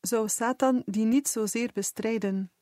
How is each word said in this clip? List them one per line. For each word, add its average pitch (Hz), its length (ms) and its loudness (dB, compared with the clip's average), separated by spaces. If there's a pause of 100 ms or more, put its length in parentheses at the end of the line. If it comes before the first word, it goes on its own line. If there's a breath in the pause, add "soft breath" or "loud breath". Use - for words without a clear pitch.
zou 220 280 0
Satan 254 580 2
die 208 180 0
niet 254 240 4
zozeer 226 440 -2
bestrijden. 196 880 -2